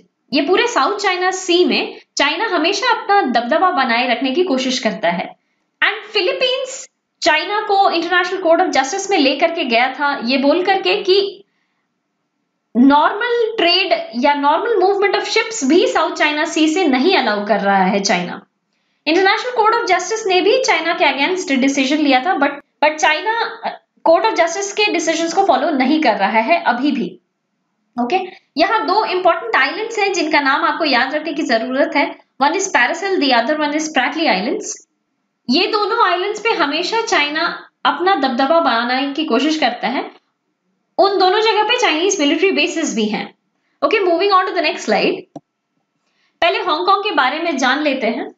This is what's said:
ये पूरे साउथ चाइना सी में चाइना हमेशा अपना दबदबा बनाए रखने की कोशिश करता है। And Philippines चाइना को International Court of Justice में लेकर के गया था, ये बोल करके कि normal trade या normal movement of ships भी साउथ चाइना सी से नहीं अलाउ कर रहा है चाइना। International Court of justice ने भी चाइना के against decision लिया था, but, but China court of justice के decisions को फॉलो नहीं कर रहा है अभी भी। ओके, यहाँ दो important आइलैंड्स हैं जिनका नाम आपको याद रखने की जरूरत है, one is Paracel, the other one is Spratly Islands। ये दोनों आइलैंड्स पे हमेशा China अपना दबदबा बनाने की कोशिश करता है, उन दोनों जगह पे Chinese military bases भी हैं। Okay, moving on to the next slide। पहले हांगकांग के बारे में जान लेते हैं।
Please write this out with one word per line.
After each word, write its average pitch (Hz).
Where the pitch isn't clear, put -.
ये 285
पूरे 415
साउथ 381
चाइना 370
सी 359
में 285
चाइना 311
हमेशा 370
अपना 403
दबदबा 269
बनाए 247
रखने 254
की 349
कोशिश 262
करता 185
है। 180
And 403
Philippines 508
चाइना 349
को 403
International 359
Court 330
of 339
Justice 269
में 392
लेकर 311
के 339
गया 233
था, 285
ये 262
बोल 285
करके 381
कि 381
normal 403
trade 349
या 285
normal 320
movement 392
of -
ships 453
भी 370
साउथ 339
चाइना 302
सी 320
से 381
नहीं 269
अलाउ 208
कर 202
रहा 196
है 196
चाइना। 180
International 392
Court 440
of 453
justice 370
ने 359
भी 440
चाइना 339
के 339
against 285
decision 277
लिया 262
था, 370
but, 285
but 311
China 370
court 370
of 339
justice 392
के 415
decisions 330
को 392
फॉलो 294
नहीं 262
कर 214
रहा 220
है 330
अभी 254
भी। 185
ओके, 240
यहाँ 392
दो 403
important 359
आइलैंड्स 339
हैं 403
जिनका 320
नाम 277
आपको 311
याद 269
रखने 302
की 311
जरूरत 254
है, 285
one 294
is 381
Paracel, 339
the 277
other 247
one 294
is 311
Spratly 285
Islands। 233
ये 330
दोनों 427
आइलैंड्स 370
पे 453
हमेशा 339
China 311
अपना 349
दबदबा 277
बनाने 254
की 311
कोशिश 269
करता 240
है, 247
उन 392
दोनों 381
जगह 427
पे 480
Chinese 359
military 320
bases 294
भी 214
हैं। 208
Okay, -
moving 381
on 381
to 370
the 311
next -
slide। -
पहले 370
हांगकांग 370
के 415
बारे 285
में 330
जान 269
लेते 262
हैं। 254